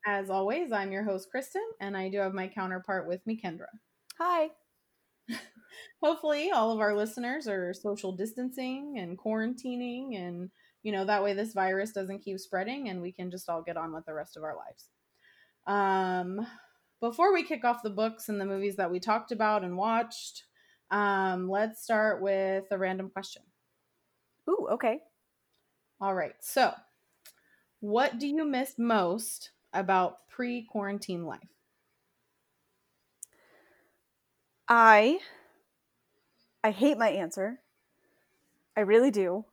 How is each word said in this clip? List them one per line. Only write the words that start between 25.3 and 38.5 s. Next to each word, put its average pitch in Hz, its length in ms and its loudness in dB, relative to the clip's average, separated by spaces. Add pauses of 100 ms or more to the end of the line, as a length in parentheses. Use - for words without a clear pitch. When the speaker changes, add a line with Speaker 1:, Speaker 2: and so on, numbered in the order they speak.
Speaker 1:
All 196 140 -2
right, 175 260 -4
so 247 320 2 (1080)
what 233 380 2
do 285 100 -4
you 302 180 0
miss 269 340 -2
most 220 720 0 (220)
about 185 560 0
pre-quarantine 208 960 -6
life? 135 160 -10 (3250)
Speaker 2:
I, 226 500 10 (1400)
I 214 80 4
hate 240 260 4
my 220 120 4
answer. 190 500 -4 (1160)